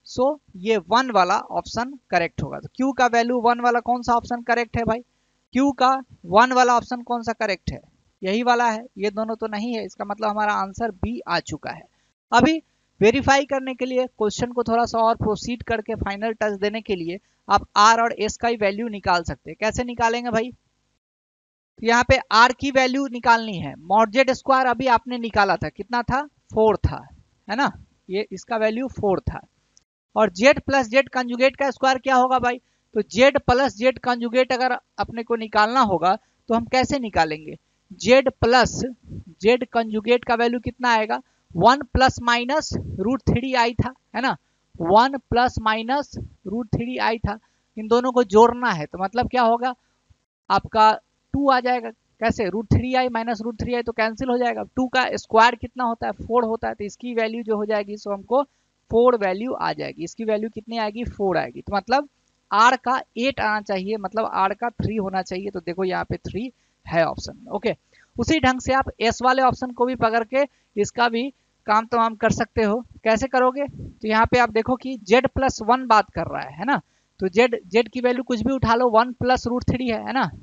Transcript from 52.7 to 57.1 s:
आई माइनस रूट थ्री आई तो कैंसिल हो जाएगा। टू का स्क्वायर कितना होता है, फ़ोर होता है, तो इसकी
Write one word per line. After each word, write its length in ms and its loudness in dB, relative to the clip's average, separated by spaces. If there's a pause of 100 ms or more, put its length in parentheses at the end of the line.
आई 140 0
माइनस 320 -4
रूट 180 -8
थ्री 160 -6
आई 80 -2
तो 100 -8
कैंसिल 360 -2
हो 80 2
जाएगा। 260 -2 (120)
टू 120 0
का 180 0 (100)
स्क्वायर 400 4
कितना 280 -10
होता 240 -4
है, 60 -4
फ़ोर 320 -2
होता 220 -4
है, 60 -6
तो 100 -12
इसकी 320 -10